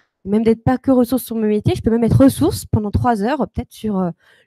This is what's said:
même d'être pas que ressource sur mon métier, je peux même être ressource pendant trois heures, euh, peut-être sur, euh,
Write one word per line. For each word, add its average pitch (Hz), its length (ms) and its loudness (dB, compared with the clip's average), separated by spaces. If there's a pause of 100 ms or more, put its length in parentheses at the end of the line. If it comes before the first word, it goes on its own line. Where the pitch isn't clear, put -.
(260)
même 208 180 0
d'être 226 200 0
pas 254 140 0
que 269 140 0
ressource 247 320 0
sur 226 140 -8
mon 220 100 -2
métier, 214 280 0
je - 60 -8
peux 226 100 0
même 233 120 0
être 226 200 4
ressource 277 420 2
pendant 208 260 -4
trois 233 300 0
heures, 262 180 -2
euh, 226 60 -2
peut-être - 260 -10
sur, 214 260 -6
euh, 180 140 -2 (360)